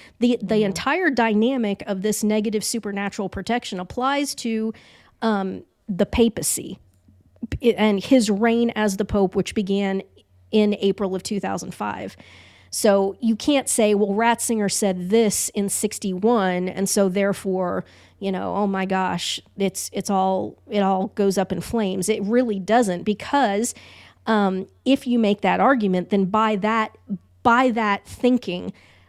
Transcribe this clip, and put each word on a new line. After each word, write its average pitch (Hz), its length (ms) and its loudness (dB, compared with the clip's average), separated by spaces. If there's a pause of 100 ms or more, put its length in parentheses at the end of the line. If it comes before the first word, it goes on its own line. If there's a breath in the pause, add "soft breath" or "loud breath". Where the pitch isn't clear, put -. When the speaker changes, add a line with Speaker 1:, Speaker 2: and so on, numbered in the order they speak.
(180 loud breath)
Speaker 1:
The, 240 240 2
the 214 140 0
Speaker 2:
Mm-hmm. 214 80 4
Speaker 1:
entire 311 460 0
dynamic 226 760 0
of 190 160 -4
this 214 220 -2
negative 214 400 0
supernatural 202 640 -6
protection 202 500 -6
applies 269 580 -4
to, 220 380 -4 (480 soft breath)
um, 190 400 -2 (260)
the 196 180 0
papacy - 720 0 (840)
and 208 400 2
his 247 260 4
reign 226 420 2
as 214 260 -2
the 208 80 -4
Pope, 202 320 0
which - 180 -2
began 196 480 -2 (480)
in 208 300 4
April 190 340 0
of 185 80 -6
two 202 160 -6
thousand 190 360 -6
five. - 420 -8 (540 loud breath)
So 196 500 2
you 226 160 0
can't 277 320 0
say, 214 260 4
"Well, 202 220 2
Ratzinger 226 560 0
said 185 380 -2
this 220 400 2
in 202 180 -2
sixty-one, 190 1000 0
and 190 200 -2
so 196 200 2
therefore, 190 760 -2 (340 soft breath)
you 196 140 -4
know, 185 240 -4
oh 208 100 0
my 190 180 -2
gosh, 185 540 -2 (180)
it's, 196 360 -4
it's 202 180 -6
all, 190 460 0 (120)
it 208 120 0
all 190 340 0
goes 196 240 2
up 190 140 -2
in 175 80 -4
flames." 196 480 -2
It 220 160 0
really 226 340 0
doesn't, 190 460 0
because, 214 720 0 (520 loud breath)
um, 196 400 2 (180)
if 269 220 2
you 240 140 2
make 208 220 2
that 180 180 2
argument, 202 500 2
then 202 140 2
by 214 320 2
that, 214 400 -2 (480)
by 247 260 6
that 208 360 0
thinking, 190 640 -2 (360 soft breath)